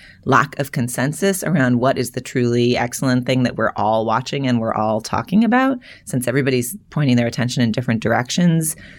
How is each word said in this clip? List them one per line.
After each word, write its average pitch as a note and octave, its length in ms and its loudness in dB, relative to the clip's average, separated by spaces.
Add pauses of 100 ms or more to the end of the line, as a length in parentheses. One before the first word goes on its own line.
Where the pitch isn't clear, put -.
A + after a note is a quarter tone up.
(260)
lack C3 340 2
of C#3+ 120 -4
consensus C#3+ 720 -2
around B2+ 360 2
what C3 180 2
is B2 140 -4
the B2 100 -8
truly A#2+ 560 0
excellent B2 480 0
thing C3 160 2
that B2 140 0
we're A2 200 -2
all A2 300 2
watching B2 400 -2
and B2 140 2
we're A2+ 160 -2
all G#2+ 260 0
talking F#3 420 0
about. C4 360 2 (260)
Since B2 220 -4
everybody's B2+ 500 0 (140)
pointing C3+ 240 2
their A#2+ 100 4
attention B2 380 -2
in A2+ 80 2
different A#2 320 -2
directions, D#3 720 2 (240)